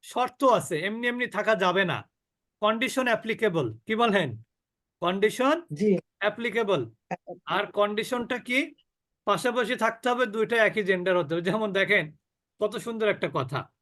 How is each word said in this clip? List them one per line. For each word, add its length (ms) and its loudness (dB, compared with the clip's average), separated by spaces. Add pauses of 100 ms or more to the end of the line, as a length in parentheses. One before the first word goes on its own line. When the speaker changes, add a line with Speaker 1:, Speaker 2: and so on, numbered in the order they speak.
Speaker 1:
শর্ত 420 -2
আছে, 360 4
এমনি 260 -4
এমনি 200 -2
থাকা 280 0
যাবে 300 2
না। 260 -4 (500)
কন্ডিশন 440 0
অ্যাপ্লিকেবল, 840 -2
কি 80 -2
বলেন? 480 0 (580)
কন্ডিশন 600 0 (100)
Speaker 2:
জি। 260 2 (200)
Speaker 1:
অ্যাপ্লিকেবল। 720 -2 (540)
আর 220 -2
কন্ডিশনটা 720 -2
কি? 360 -2 (500)
পাশাপাশি 520 0
থাকতে 320 0
হবে, 180 2
দুইটা 400 2
একই 180 0
জেন্ডার 340 2
হতে 160 0
হবে। 100 -2
যেমন 280 -2
দেখেন 440 0 (440)
কত 160 -2
সুন্দর 320 -2
একটা 240 -2
কথা 500 -4